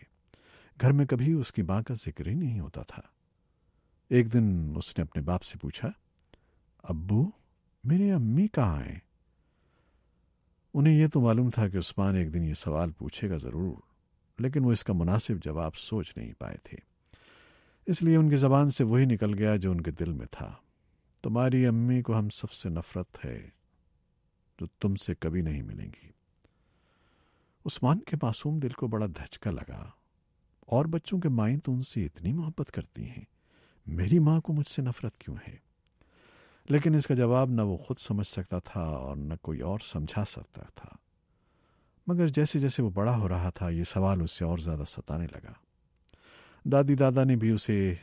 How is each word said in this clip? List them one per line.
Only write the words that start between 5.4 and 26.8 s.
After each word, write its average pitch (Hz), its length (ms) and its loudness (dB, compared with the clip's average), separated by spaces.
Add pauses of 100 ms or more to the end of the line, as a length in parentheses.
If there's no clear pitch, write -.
سے - 160 -14
پوچھا، - 320 -8 (920)
"ابو، 101 480 0 (540)
میرے 190 280 4
امی 147 360 2
کہاں 85 340 0
ہیں؟" - 160 -10 (1800)
انہیں 151 200 6
یہ 156 120 8
تو 151 140 2
معلوم 120 300 4
تھا 107 180 0
کہ 95 80 -4
عثمان 98 380 0
ایک 82 200 0
دن 85 100 0
یہ 76 100 -2
سوال 82 360 -2
پوچھے - 400 -8
گا 85 60 -2
ضرور، 73 380 -6 (640)
لیکن 131 260 0
وہ 120 80 4
اس - 120 0
کا 107 80 -2
مناسب 92 420 0 (100)
جواب 80 320 -4
سوچ - 400 -8
نہیں 57 220 -10
پائے - 240 -10
تھے، - 160 -18 (1080)
اس 175 160 0
لیے 165 140 6
ان 156 140 6
کی 143 60 6
زبان 139 340 6
سے 135 140 0
وہی 123 200 4
نکل 104 340 2
گیا 107 180 2
جو 95 140 0
ان 87 100 0
کے 82 100 -4
دل 82 220 -4
میں 60 180 -6
تھا، 50 220 -12 (720)
"تمہاری 127 440 2
امی 120 360 2
کو 113 160 0
ہم 104 100 0
سب - 220 -10
سے - 180 -10
نفرت 85 560 -8
ہے 58 240 -10 (1120)
جو 85 60 -6 (140)
تم 101 140 0
سے 92 200 -6
کبھی 85 280 -2
نہیں 76 200 -4
ملیں 50 240 -12
گی۔" - 220 -20 (1600)